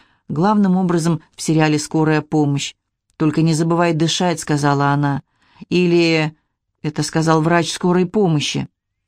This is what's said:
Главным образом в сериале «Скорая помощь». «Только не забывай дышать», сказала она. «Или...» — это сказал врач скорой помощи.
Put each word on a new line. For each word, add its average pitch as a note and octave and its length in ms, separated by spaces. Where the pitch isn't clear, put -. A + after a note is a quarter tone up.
Главным F#3+ 480
образом E3+ 440
в - 60
сериале D#3 360
«Скорая D#3 440
помощь». D3 520
«Только D#3 260
не D#3+ 120
забывай E3+ 380
дышать», E3 480
сказала C#3+ 480
она. C#3+ 340
«Или...» — E3+ 640
это D3+ 200
сказал D#3+ 400
врач E3+ 300
скорой F3+ 340
помощи. D#3 640